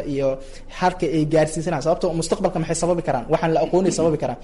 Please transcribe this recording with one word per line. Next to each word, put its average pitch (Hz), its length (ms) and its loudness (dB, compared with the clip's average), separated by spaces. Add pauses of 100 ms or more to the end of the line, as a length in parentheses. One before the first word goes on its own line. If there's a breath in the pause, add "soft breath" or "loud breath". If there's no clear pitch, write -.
iyo 139 220 0 (400 loud breath)
halka 180 380 0
ay 156 200 2
gaarsiisanayaan. 156 580 0
Sababtoo 175 300 0
mustaqbalka 180 460 0
maxay 160 160 -2
sababi 170 260 0
karaan? 120 280 -2
Waxaan 160 240 2
la 147 80 4
aqoonay 175 300 2
sababi 160 260 2
karaan. 180 260 -4